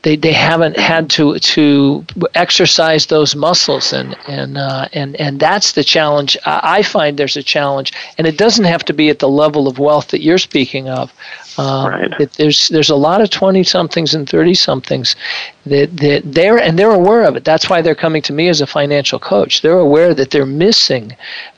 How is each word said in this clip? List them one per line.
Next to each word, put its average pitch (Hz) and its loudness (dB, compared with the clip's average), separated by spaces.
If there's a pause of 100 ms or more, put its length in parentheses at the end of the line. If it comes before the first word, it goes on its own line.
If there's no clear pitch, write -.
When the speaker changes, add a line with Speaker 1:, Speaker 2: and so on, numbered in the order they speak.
Speaker 1:
They, 156 2
they 156 0
haven't 156 0
had 165 0
to, 147 2
to 143 2 (300)
exercise 160 2
those 151 0
muscles, 147 -2
and, 131 -8 (140)
and, 139 -8
uh, 135 -6
and, 139 -8
and 139 -6
that's 160 0
the 151 0
challenge. 147 0
I, 151 -2
I 180 2
find 151 -2
there's 143 -4
a 139 -8
challenge, 139 -4 (240)
and 165 0
it 160 0
doesn't 220 2
have 170 0
to 165 -4
be 151 2
at 147 0
the 139 2
level 147 2
of 131 -4
wealth 143 0
that - -4
you're 156 2
speaking 135 -2
of. 131 -6 (460)
Um, 135 -2
Speaker 2:
Right. 92 -6
Speaker 1:
it, 139 0
there's, 151 0
there's 156 2
a 147 2
lot 165 2
of 208 0
twenty-somethings 180 0
and 151 -4
thirty-somethings 160 0 (480)
that, 143 0
that 143 2
they're, 180 2
and 165 0
they're 214 4
aware 208 4
of 147 2
it. - -8
That's 160 0
why 175 2
they're 160 2
coming 156 -2
to 143 -6
me 170 2
as 151 0
a 139 0
financial 143 -2
coach. - -2
They're 165 4
aware 165 4
that 135 -2
they're 139 2
missing 139 0 (420)